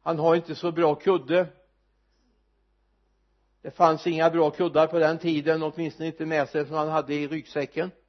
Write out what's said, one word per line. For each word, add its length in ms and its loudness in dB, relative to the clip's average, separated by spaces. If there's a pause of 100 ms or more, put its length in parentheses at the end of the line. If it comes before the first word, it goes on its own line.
Han 180 -4
har 180 4
inte 180 -4
så 180 -6
bra 220 2
kudde. 540 0 (2000)
Det 100 -12
fanns 360 2
inga 240 2
bra 200 2
kuddar 360 2
på 120 -2
den 200 2
tiden, 440 0
åtminstone 440 -6
inte 200 -6
med 220 0
sig 180 -4
som 100 -8
han 120 -2
hade 260 -2
i 140 -4
ryggsäcken. 640 -6 (180)